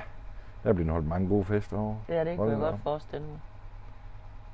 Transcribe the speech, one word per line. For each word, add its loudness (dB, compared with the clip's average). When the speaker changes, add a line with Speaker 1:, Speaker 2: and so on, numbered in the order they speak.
Speaker 1:
der 8
blev 6
holdt 4
mange 4
gode 6
fester 2
over. 0
Speaker 2:
Ja, 2
det 0
kunne 4
jeg 4
Speaker 1:
Hold 0
da 4
Speaker 2:
godt 2
Speaker 1:
op. -6
Speaker 2:
forestille -4
mig. -8